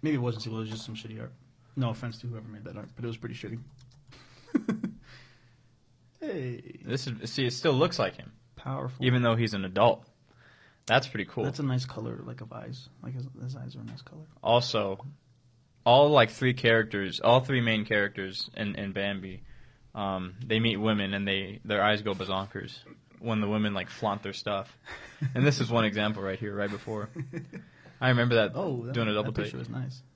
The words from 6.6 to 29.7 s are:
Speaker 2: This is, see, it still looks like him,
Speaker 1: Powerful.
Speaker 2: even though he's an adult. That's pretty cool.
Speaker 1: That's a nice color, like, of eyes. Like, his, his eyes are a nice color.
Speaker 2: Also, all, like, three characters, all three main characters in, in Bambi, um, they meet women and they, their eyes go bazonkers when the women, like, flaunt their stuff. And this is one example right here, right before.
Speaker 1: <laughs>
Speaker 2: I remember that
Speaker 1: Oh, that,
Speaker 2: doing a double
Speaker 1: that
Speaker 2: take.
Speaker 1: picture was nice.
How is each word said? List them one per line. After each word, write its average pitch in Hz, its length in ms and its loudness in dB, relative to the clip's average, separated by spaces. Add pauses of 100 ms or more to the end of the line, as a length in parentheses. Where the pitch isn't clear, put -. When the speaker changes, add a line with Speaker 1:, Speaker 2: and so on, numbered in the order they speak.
Speaker 2:
This 131 220 -4
is, 120 240 -6
see, 135 160 0
it 120 60 2
still 147 200 2
looks 165 260 4
like 98 180 0
him, - 160 -18 (240)
Speaker 1:
Powerful. 131 480 -6
Speaker 2:
even 123 180 6
though 117 140 6
he's 113 180 2
an 95 100 -2
adult. 101 400 6 (840)
That's 127 200 6
pretty - 200 -4
cool. 117 180 -2
Speaker 1:
That's 131 140 -2
a 147 60 -2
nice 127 200 0
color, 117 400 -8
like, 120 160 -12
of 113 120 -14
eyes. 123 360 -12 (140)
Like, 127 120 -8
his, 127 120 -6 (160)
his 127 140 -8
eyes 127 200 -10
are 127 40 -12
a 113 40 -12
nice 113 180 -12
color. 156 220 -18 (180)
Speaker 2:
Also, 110 640 2 (800)
all, 139 240 10
like, 131 220 8
three 127 240 2
characters, 107 680 2
all 120 200 8
three 131 200 0
main 110 240 2
characters 98 720 -2
in, 101 180 -4
in 98 180 -6
Bambi, 95 500 -6 (520)
um, 92 400 -4 (100)
they 110 160 2
meet 113 180 2
women 104 360 0
and 98 140 -2
they, 98 360 -4
their 104 200 2
eyes 104 180 4
go 104 120 -2
bazonkers 95 640 -6 (420)
when 110 200 -2
the 104 80 0
women, 107 260 0
like, 90 160 -4
flaunt 101 320 -2
their 98 100 -6
stuff. 98 420 -4 (600)
And 127 120 4
this 135 140 4
is 117 100 0
one 117 140 4
example 107 380 0
right 95 160 -2
here, 104 160 -6
right 101 160 0
before. 104 400 -6 (440)
Speaker 1:
<laughs> - 460 -18
Speaker 2:
I 127 80 2
remember 120 280 4
that 107 180 4
Speaker 1:
Oh, 135 320 -4
that, 127 80 -8
Speaker 2:
doing 113 140 2
a 104 60 0
double 107 180 0
Speaker 1:
that - 40 -4
Speaker 2:
take. 104 100 -2
Speaker 1:
picture - 120 -8
was - 100 -8
nice. - 340 -8 (140)